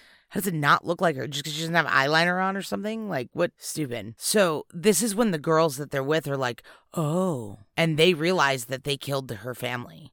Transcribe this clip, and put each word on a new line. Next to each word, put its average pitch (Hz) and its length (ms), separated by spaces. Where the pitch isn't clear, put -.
How - 120
does 175 60
it 190 80
not 151 320
look 170 140
like 170 160
her? 131 100
Just 143 180
'cause 151 100
she 151 80
doesn't 165 120
have 160 120
eyeliner 160 540
on 190 160
or 196 60
something? 208 460
Like, 139 240
what? 170 240
Stupid. 117 600
So 175 540
this 185 300
is 220 140
when 226 160
the 160 60
girls 156 400
that 147 120
they're 135 140
with 151 240
are 139 80
like, 123 260
"Oh." 151 640
And 165 200
they 170 180
realize 147 520
that 131 180
they 143 140
killed 139 320
her 120 240
family. 123 580